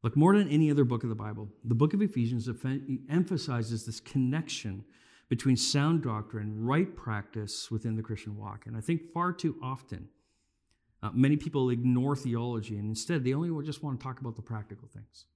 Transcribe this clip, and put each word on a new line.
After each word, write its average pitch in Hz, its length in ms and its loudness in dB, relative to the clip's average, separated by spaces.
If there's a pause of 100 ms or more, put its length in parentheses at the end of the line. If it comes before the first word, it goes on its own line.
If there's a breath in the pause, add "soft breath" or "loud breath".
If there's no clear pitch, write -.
Look, 117 140 0
more 180 200 10
than 196 120 6
any 151 220 4
other 147 140 6
book 120 200 0
of 120 40 -2
the 110 60 -2
Bible, 107 340 -8 (160)
the 117 120 2
book 151 180 4
of 202 80 4
Ephesians 120 460 0
eff-, 131 320 -4 (280)
emphasizes 131 800 0
this 110 140 -8
connection 127 840 -2 (440 soft breath)
between 127 280 2
sound 147 460 2
doctrine, 107 640 -4
right 147 320 2
practice 107 720 -6
within 110 240 -2
the 110 80 -2
Christian 107 340 -8
walk. 104 300 -12
And 113 100 -8
I 110 40 -6
think 165 320 -2
far 175 200 0
too 165 300 -2
often, - 460 -10 (960)
uh, 107 120 -4
many 139 220 6
people 147 340 0
ignore 123 460 2
theology, 117 600 -4
and 104 120 -4
instead 127 340 -2
they 127 100 0
only 156 320 -2
just - 180 -8
want 135 180 -6
to - 40 -16
talk 131 160 -10
about 120 140 -8
the 110 80 -12
practical 107 460 -10
things. - 480 -20